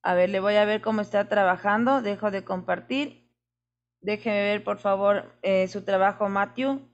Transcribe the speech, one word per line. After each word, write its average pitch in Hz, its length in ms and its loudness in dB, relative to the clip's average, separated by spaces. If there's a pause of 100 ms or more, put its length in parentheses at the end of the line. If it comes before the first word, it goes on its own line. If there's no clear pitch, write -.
A 180 120 -2
ver, 180 160 4
le 190 100 0
voy 208 140 0
a 208 100 4
ver 214 160 0
cómo 220 220 -2
está 208 260 -2
trabajando. 208 720 2
Dejo 202 300 -4
de 190 140 -6
compartir. 185 840 -6 (720)
Déjeme 208 420 -2
ver, 208 220 0
por 202 140 -4
favor, 202 640 0
eh, 190 260 2
su 202 160 -10
trabajo, 196 440 2
Matthew. 247 520 -2 (140)